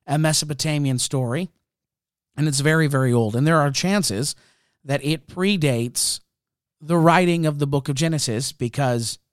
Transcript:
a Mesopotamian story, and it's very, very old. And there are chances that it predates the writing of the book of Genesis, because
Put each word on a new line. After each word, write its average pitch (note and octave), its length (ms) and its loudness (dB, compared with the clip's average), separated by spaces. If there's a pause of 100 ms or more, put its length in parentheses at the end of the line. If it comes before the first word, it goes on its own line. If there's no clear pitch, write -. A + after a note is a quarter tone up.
a C#3+ 100 -2
Mesopotamian D3+ 800 0
story, C3 520 -4 (880)
and D3 100 2
it's C#3 140 0
very, D#3 260 2
very C3 240 2
old. A2+ 240 2
And C3 100 2
there D#3+ 140 4
are C#3+ 120 2
chances D3 640 -2 (500)
that C#3 180 -4
it D3+ 240 -4
predates D3+ 920 0 (580)
the D#3+ 180 -2
writing E3+ 480 4
of D3 140 -2
the C#3+ 80 0
book C#3 220 -2
of C#3+ 60 -4
Genesis, C#3 560 -2
because A#2+ 680 -4 (140)